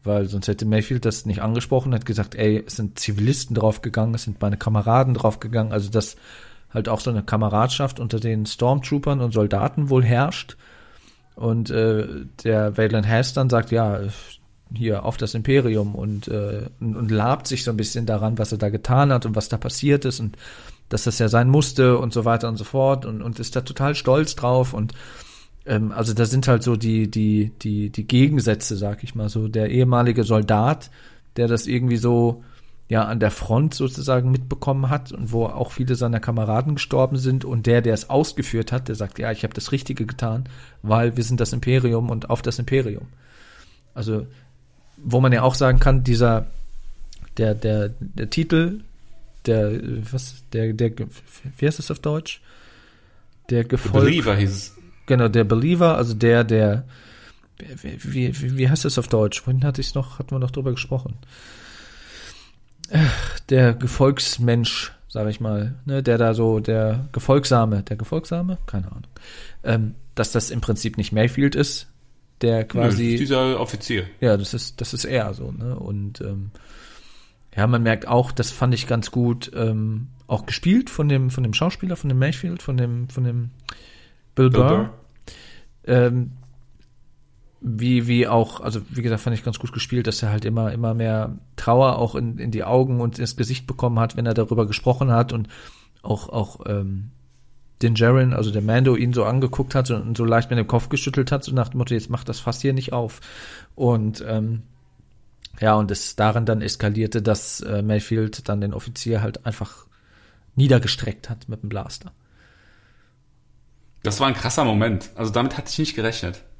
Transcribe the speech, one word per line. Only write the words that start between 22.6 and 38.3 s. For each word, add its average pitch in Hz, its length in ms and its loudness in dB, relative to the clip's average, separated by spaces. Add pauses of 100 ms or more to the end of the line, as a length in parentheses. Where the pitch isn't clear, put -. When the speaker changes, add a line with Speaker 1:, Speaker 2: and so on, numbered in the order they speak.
Speaker 1:
fort 135 420 0
und, 110 160 -8
und 117 180 -8
ist - 160 -8
da 131 60 0
total 139 340 -2
stolz 139 400 2
drauf 127 380 2
und, 113 200 -4 (720)
ähm, 107 260 0
also 113 220 -2
da 117 120 4
sind 127 220 2
halt 120 160 4
so 120 120 2
die, 110 340 0
die, 107 420 2 (100)
die, 104 280 -2
die 104 180 -6
Gegensätze, 127 680 2
sag 101 280 -6
ich - 120 -14
mal 107 140 -4
so. 110 180 -2
Der 110 220 0
ehemalige 120 540 4
Soldat, 110 680 2 (460)
der 120 100 2
das 117 200 0
irgendwie 123 300 0
so, 117 460 2 (460)
ja, 110 160 2
an 107 160 -2
der 107 100 4
Front 131 420 0
sozusagen 131 560 0
mitbekommen 131 600 -2
hat 139 240 -4
und 117 180 -6
wo 117 140 0
auch 139 260 -6
viele 127 240 -2
seiner 117 240 0
Kameraden 117 560 0
gestorben 135 420 0
sind 131 280 0
und 117 200 -2
der, 120 160 4
der 117 120 2
es - 160 -4
ausgeführt 127 640 -2